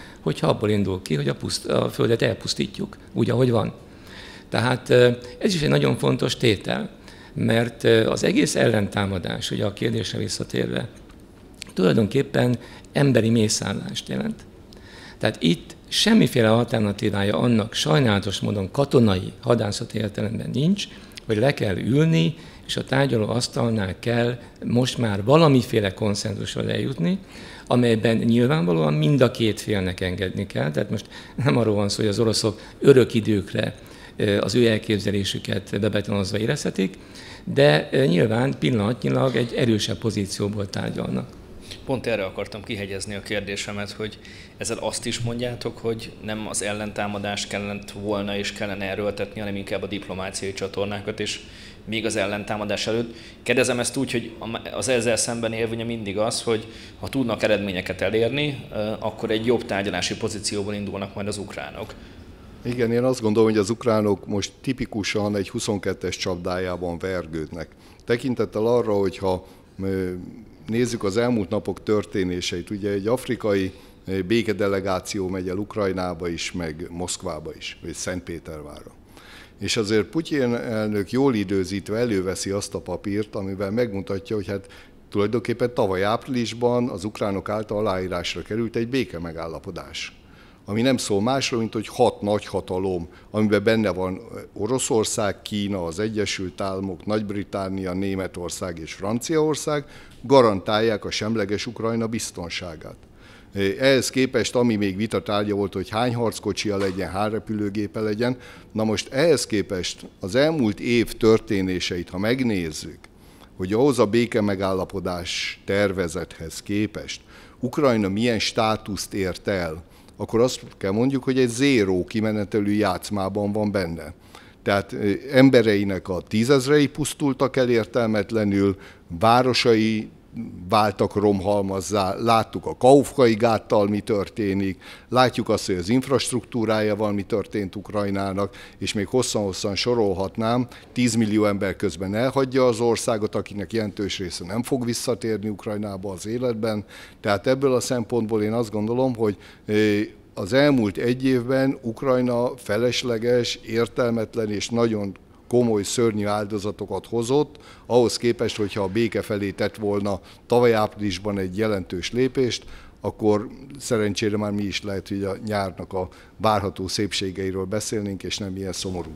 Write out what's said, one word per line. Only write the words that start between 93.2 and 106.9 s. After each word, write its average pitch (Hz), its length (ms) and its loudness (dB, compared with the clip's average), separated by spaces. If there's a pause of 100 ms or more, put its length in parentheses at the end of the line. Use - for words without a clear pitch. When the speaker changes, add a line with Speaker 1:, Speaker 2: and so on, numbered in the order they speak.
Speaker 3:
amiben 104 320 2
benne 110 260 4
van 92 320 -4 (320)
Oroszország, 110 880 0
Kína, 101 440 -2
az 82 140 -6
Egyesült 104 640 -2
Államok, 95 440 -4
Nagy-Britannia, 98 880 -4
Németország 92 840 -4
és 78 140 -12
Franciaország, 147 920 -2 (360)
garantálják 113 840 4
a 87 60 -6
semleges 104 560 -2
Ukrajna 113 400 -2
biztonságát. 87 880 -8 (840)
Ehhez 131 300 4
képest, 131 460 0
ami 120 200 4
még 101 200 0
vita 104 260 -2
tárgya 104 340 0
volt, 98 180 -2
hogy 95 160 -4
hány 120 260 0
harckocsia 104 640 -2
legyen, 95 320 -2